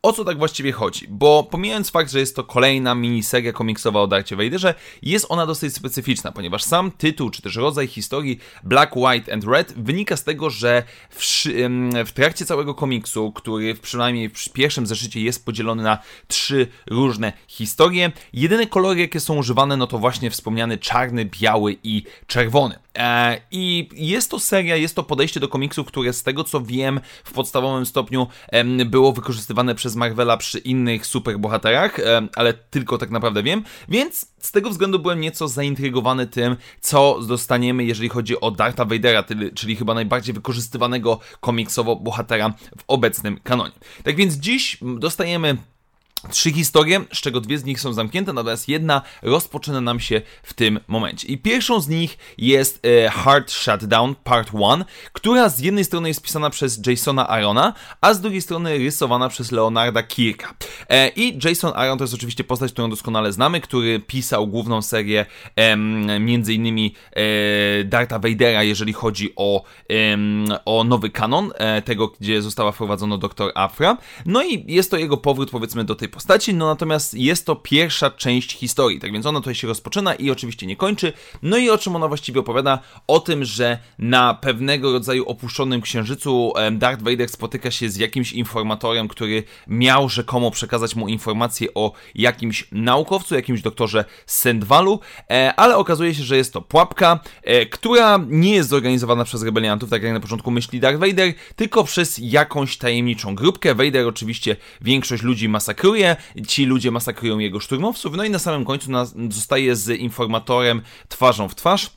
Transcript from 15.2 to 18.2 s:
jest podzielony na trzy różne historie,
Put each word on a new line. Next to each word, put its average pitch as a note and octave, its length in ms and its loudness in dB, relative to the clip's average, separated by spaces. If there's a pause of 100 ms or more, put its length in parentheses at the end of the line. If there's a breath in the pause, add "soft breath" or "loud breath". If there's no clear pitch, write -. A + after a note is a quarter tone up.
jest A#2 240 -4
podzielony A2+ 380 -4
na G#2+ 140 2 (300 loud breath)
trzy C3 400 0 (200 loud breath)
różne A2+ 460 0 (140)
historie, F3 640 0 (220 loud breath)